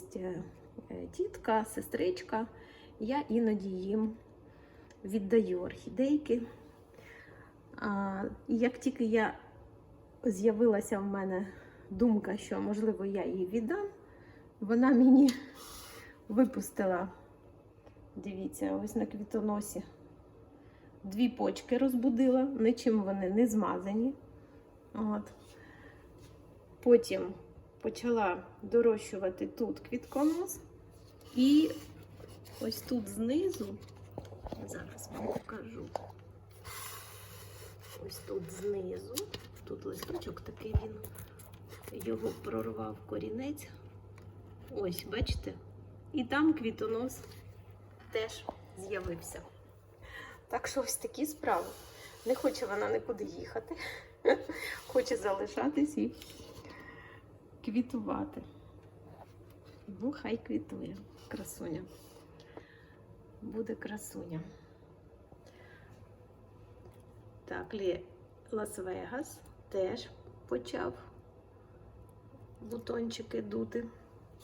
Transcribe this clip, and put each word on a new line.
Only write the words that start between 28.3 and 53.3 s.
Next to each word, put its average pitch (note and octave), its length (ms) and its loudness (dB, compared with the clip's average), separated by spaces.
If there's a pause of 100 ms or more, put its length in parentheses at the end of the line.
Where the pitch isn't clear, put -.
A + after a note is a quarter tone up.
дорощувати G#3 840 2
тут - 320 -4
квітконос. D4+ 800 0 (760)
І C#4+ 360 8 (920)
ось A3+ 200 -2
тут A3+ 260 0
знизу, A3+ 680 0 (920)
зараз - 480 -10
вам G#2 120 -4
покажу, - 580 -6 (2250)
ось - 120 -10
тут G3 320 -6
знизу, F#3+ 640 -4 (520)
тут - 180 -8
листочок - 560 -8
такий, - 340 -6 (1160)
він - 120 -8
його A2 240 -2 (140)
прорвав A2 540 -6 (120)
корінець. A3 580 -6 (1080)
Ось, F#3 300 -4
бачите? - 480 -2 (600)
І C4 100 0
там D4+ 300 6
квітонос A3+ 640 -2 (920)
теж A3 340 -4 (320)
з'явився. F#3 640 -6 (1080)
Так - 200 -4
що - 140 0
ось - 140 0
такі C4 300 -4
справи. A#3 420 0 (580)
Не B3 100 4
хоче B3+ 300 0
вона G#3 260 0
нікуди G#3 320 -2
їхати. - 520 -8 (480)